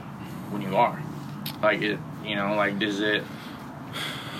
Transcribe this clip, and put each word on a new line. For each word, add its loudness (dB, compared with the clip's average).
when -2
you 0
are? 6
Like, 6
it, 2
you -2
know, 2
like, 4
does 2
it, 4